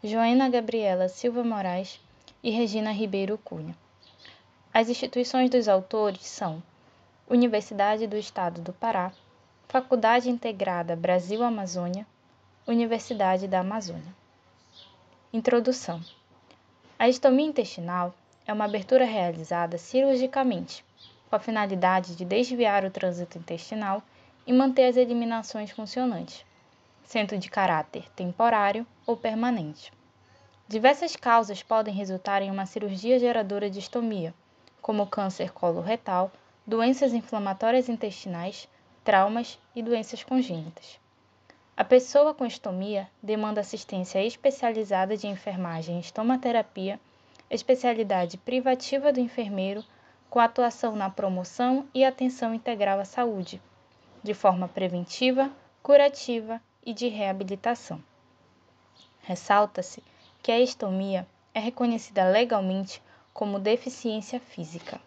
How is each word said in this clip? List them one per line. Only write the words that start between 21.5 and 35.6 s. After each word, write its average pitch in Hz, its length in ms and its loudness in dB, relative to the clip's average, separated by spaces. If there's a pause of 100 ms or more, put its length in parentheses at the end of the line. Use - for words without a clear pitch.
de 180 80 -8
desviar 220 580 2
o 190 80 -4
trânsito 175 460 -4
intestinal 196 680 -6 (420)
e 247 60 -2
manter 262 320 6
as 247 140 6
eliminações 233 720 0
funcionantes, 220 760 -6 (600)
sendo 208 320 -2
de 185 120 -6
caráter 180 640 -2
temporário 208 720 0 (200)
ou 233 100 0
permanente. 220 760 -4 (720)
Diversas 262 520 2
causas 226 440 2
podem 220 320 0
resultar 196 480 -2
em 196 80 -4
uma 196 160 -4
cirurgia 208 540 0
geradora 208 500 0
de 196 100 -8
estomia, 196 540 -4 (480)
como 214 240 0
câncer 190 460 -4
coloretal, 185 800 -2 (340)